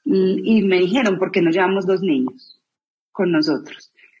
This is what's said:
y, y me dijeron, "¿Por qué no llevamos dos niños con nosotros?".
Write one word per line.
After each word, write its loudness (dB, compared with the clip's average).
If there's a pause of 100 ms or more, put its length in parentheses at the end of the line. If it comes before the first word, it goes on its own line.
y, 0
y 2
me 2
dijeron, 0
"¿Por -4
qué 0
no 2
llevamos 0
dos 0
niños -4 (520)
con -2
nosotros?". -4 (260)